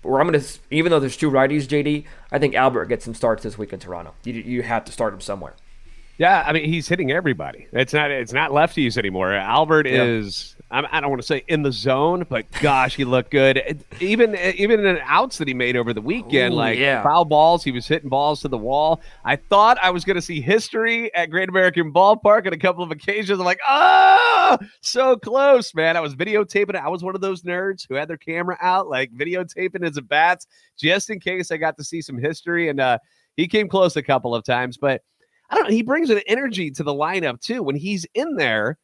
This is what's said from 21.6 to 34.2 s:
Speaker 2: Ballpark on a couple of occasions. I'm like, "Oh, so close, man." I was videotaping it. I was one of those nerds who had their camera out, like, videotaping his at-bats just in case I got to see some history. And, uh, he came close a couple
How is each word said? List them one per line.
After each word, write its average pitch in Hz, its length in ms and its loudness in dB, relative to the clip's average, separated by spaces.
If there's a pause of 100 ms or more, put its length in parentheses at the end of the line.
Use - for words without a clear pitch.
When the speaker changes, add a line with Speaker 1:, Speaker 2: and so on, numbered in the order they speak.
Speaker 2:
Ballpark 208 560 4
on 185 60 -2
a 160 60 -6
couple 180 260 0
of 165 60 -10
occasions. 196 480 -4
I'm 180 80 -2
like, 190 200 0
"Oh, 381 920 6 (240)
so 254 340 2
close, 254 580 2
man." 160 220 2
I 165 40 0
was 147 140 -8
videotaping 202 560 -2
it. 190 60 -6
I 147 140 -4
was 180 120 -6
one 185 120 -8
of 190 80 -6
those 185 220 -6
nerds 185 440 -6
who 131 60 -8
had 151 140 -4
their 165 100 -10
camera 175 420 -6
out, 180 280 0
like, 131 260 -4
videotaping 175 680 -6
his 151 120 -4
at-bats 151 500 0 (300)
just 180 320 -2
in 214 100 -10
case 185 320 -8
I 165 60 -4
got 156 220 -4
to 147 60 -14
see 165 180 -10
some 131 160 -12
history. 165 500 -4
And, 139 100 -4
uh, 127 200 2 (400)
he 175 100 -2
came 214 200 0
close 185 280 2
a 147 60 -4
couple 123 320 0